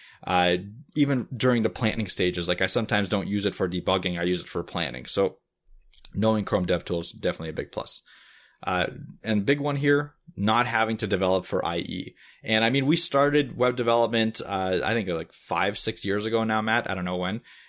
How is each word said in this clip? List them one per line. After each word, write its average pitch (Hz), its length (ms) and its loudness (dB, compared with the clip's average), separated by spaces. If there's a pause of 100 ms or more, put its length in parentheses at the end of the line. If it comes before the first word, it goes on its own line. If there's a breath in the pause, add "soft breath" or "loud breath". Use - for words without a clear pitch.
(260 loud breath)
Uh, 90 320 4 (380)
even 139 400 2
during 120 280 2
the 107 60 4
planning 110 380 -2
stages, 90 400 0
like, 90 140 0
I 95 60 0
sometimes 104 420 0
don't 98 180 0
use 101 200 0
it 90 80 -2
for 95 120 0
debugging. 90 520 0
I 85 40 -2
use 90 180 0
it - 60 -14
for 87 160 -6
planning. 65 440 -6
So - 320 0 (760)
knowing 107 320 2
Chrome 92 220 0
DevTools, 85 520 -2
definitely 85 300 -4
a 78 40 -8
big 76 180 -8
plus. - 320 -10 (640 soft breath)
Uh, 92 220 0 (360)
and 104 220 0
big 147 140 2
one 143 160 -2
here, 143 380 0 (240)
not 110 300 2
having 113 300 2
to 107 100 -4
develop 92 360 2
for - 220 -2
I 85 140 -2
E. - 360 -6 (280 soft breath)
And 110 200 2
I 117 60 4
mean, 135 160 2
we 156 100 4
started 143 640 2
web 123 180 2
development, 117 680 2
uh, 92 380 0
I 98 100 0
think, 104 160 -2
like, 82 240 -4
five, 95 440 -2
six - 280 -6
years 101 200 0
ago 113 200 0
now, 110 160 0
Matt. 110 280 0
I 98 40 -2
don't 92 100 -4
know 90 140 -2
when. 92 240 -2 (280 loud breath)